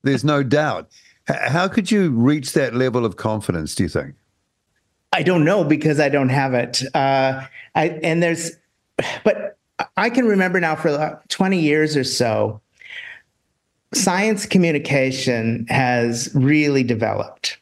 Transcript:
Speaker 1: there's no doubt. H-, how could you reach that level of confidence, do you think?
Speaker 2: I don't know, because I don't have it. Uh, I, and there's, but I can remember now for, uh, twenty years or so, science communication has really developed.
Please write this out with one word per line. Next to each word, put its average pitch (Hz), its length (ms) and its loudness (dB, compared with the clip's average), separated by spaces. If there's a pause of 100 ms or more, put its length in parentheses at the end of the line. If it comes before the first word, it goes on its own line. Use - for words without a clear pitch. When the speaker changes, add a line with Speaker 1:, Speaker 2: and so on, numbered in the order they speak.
Speaker 1:
there's 135 200 0
no 147 200 2
doubt. 127 460 0 (400)
H-, 143 60 0 (160)
how 175 160 2
could 196 240 0
you 190 200 2
reach 127 420 0
that 131 220 0
level 123 300 2
of 98 120 -4
confidence, 95 580 -4
do 98 80 0
you 85 60 0
think? 71 260 -6 (960)
Speaker 2:
I 185 100 0
don't 170 240 2
know, 185 180 2
because 151 360 2
I 143 100 2
don't 135 200 2
have 135 260 0
it. - 260 -2 (140)
Uh, 135 500 0 (300)
I, 156 140 2 (120)
and 170 220 0
there's, 165 280 -2 (720)
but - 360 -2 (360)
I 220 140 2
can 247 160 2
remember 190 340 2
now 160 160 0
for, 156 140 -2
uh, 147 300 -4 (100)
twenty 190 300 0
years 151 360 2
or 135 80 0
so, 110 560 -2 (1300)
science 202 540 0
communication 131 1200 0
has 120 640 0
really 143 500 2
developed. 107 800 -4